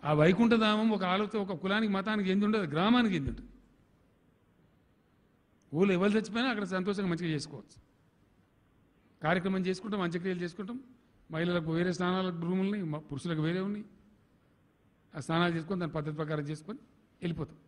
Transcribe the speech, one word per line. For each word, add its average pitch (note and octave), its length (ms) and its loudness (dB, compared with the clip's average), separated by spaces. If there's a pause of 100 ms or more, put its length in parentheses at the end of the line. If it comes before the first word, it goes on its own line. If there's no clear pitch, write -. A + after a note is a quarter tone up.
ఆ D3 80 0 (100)
వైకుంఠధామం G#3+ 640 6 (100)
ఒక F#3 60 -2 (100)
ఆలోచన, G#3 320 -2
ఒక F#3+ 180 -4
కులానికి, G#3 340 2
మతానికి G3+ 360 0
ఎందు G3+ 160 4
ఉండదు, G#3+ 260 0
గ్రామానికి G#3+ 440 4
ఎందు C3 140 -4
ఉంటుంది. - 200 -16 (2250)
ఊళ్ళో F#3 260 4
ఎవరు G3 200 4
చచ్చిపోయినా A3 340 -2
అక్కడ G#3 140 -2 (100)
సంతోషంగా F#3+ 360 -2
మంచిగా E3 240 -2
చేసుకోవచ్చు. - 420 -10 (1400)
కార్యక్రమం F#3 460 0
చేసుకుంటాం, G3 380 -4
అంత్యక్రియలు F3 380 -2
చేసుకుంటాం. G3 340 -8 (560)
మహిళలకు E3+ 440 0
వేరే F3+ 200 2
స్నానాలకు F3+ 480 0
రూములు F#3 200 0
ఉన్నాయి, G3+ 260 -2
మ-, D3+ 180 -4
పురుషులకు D#3 380 -4
వేరే F3+ 180 0
ఉన్నాయి. G#3 200 -6 (1300)
ఆ D#3 120 -12
స్నానాలు E3+ 320 2
చేసుకొని, E3 240 -4
దాని D#3 160 -4
పద్ధతి D3+ 220 -4
ప్రకారం D3+ 320 -4
చేసుకొని D#3 280 -10 (420)
వెళ్ళిపోతాం. E3 360 -6 (100)